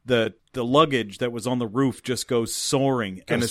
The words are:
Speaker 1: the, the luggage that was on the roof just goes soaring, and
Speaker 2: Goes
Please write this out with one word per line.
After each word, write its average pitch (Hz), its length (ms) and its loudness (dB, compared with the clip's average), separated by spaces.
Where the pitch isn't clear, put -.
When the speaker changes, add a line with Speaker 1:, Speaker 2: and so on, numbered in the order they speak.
Speaker 1:
the, 117 280 2
the 123 120 -4
luggage 127 540 2
that 123 140 -2
was 117 140 -6
on 123 120 -2
the 120 80 -4
roof 120 360 0
just - 260 -4
goes 117 260 0
soaring, 127 720 -2
and 120 140 -2
Speaker 2:
Goes 120 100 0